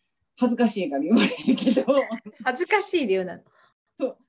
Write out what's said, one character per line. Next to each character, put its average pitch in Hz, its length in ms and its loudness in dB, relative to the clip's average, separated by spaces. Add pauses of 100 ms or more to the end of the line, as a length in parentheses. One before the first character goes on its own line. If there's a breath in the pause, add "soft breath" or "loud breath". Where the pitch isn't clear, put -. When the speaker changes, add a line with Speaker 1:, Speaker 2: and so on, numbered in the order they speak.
(380)
Speaker 1:
恥 247 140 2
ず 240 60 -2
か 240 100 4
し 208 160 -2
い 151 60 -4
か 139 80 -4
ら 139 60 -2
言 170 100 2
わ - 80 6
れ 302 60 4
る - 280 0
け - 160 0
ど。 220 140 2 (340)
Speaker 2:
<laughs> - 240 -20
恥 254 160 -2
ず 359 80 -2
か 415 140 2
し 415 120 -8 (100)
い 233 40 -2
理 190 60 2
由 190 100 0
な 180 140 -10
の？ - 60 -20 (540 soft breath)
Speaker 1:
そ 277 100 -4
う、 240 100 -8 (120)